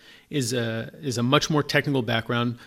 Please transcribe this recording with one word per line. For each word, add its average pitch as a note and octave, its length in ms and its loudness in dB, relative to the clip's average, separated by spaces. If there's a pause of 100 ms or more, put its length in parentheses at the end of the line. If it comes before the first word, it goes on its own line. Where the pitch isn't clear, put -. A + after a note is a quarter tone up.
(280)
is B2+ 240 -2
a, A2+ 480 -4
is B2+ 180 -4
a A#2+ 40 0
much C3+ 260 4
more D3 140 2
technical C#3 400 0
background, A#2+ 640 -2